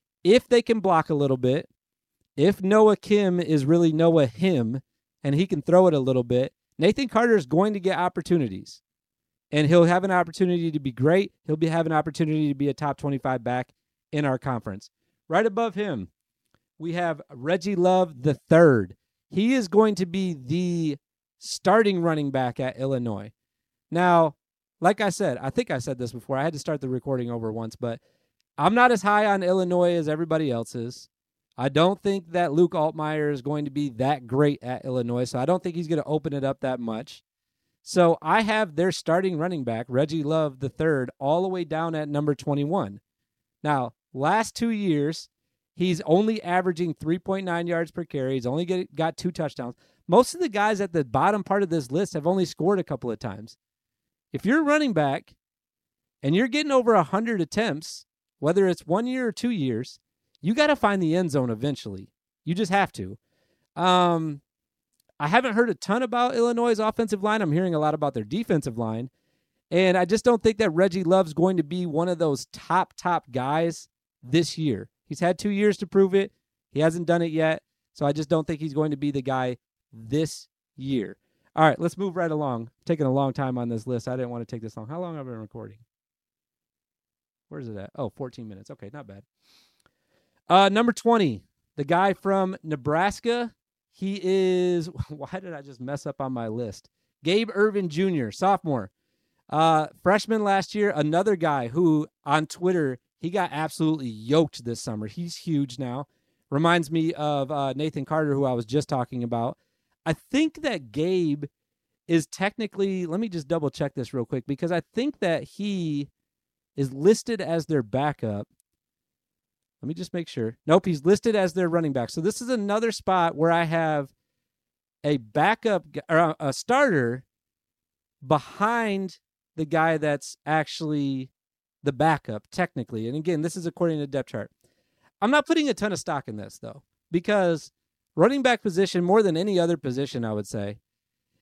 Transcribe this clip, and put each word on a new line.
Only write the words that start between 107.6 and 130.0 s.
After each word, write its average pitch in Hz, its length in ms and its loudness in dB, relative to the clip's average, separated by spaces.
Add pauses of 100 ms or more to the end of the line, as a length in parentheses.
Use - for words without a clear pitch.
Nathan 147 320 -6
Carter, 156 300 -2
who 139 100 0
I 127 80 0
was 120 140 -2
just 139 220 -2
talking 127 360 -4
about. 117 320 -4 (500)
I 165 60 0
think 302 500 -2
that 160 300 -6
Gabe 156 540 -2 (600)
is 165 200 2
technically, 196 800 -4
let 170 140 -4
me 226 80 -4
just 160 200 -8
double 151 220 0
check 143 240 -4
this 123 200 -6
real 120 120 -4
quick, 131 200 -6
because 143 240 -4
I 170 120 -2 (120)
think 277 240 -4
that 165 260 -2
he 165 640 -4 (680)
is 135 160 -2
listed 190 480 2
as 165 260 -4
their 147 160 0
backup. 110 640 -4 (1300)
Let 120 80 -10
me 165 60 -8
just 170 180 -12
make 170 160 -6
sure. 113 380 -6
Nope, 170 200 4
he's 151 180 -2
listed 208 320 2
as 185 160 0
their 175 160 0
running 160 240 0
back. 120 180 -4
So 165 100 -8
this 202 220 -4
is 240 60 -8
another 220 440 -2
spot 180 440 0
where 165 160 2
I 170 120 2
have 156 460 -2 (920)
a 147 140 0
backup 156 720 0
g-, 147 160 -10
or 160 100 2
a, 160 220 2
a 139 120 -2
starter 156 720 0 (1040)
behind 196 920 -2 (340)
the 156 100 -6
guy 160 340 2
that's 147 380 -4 (100)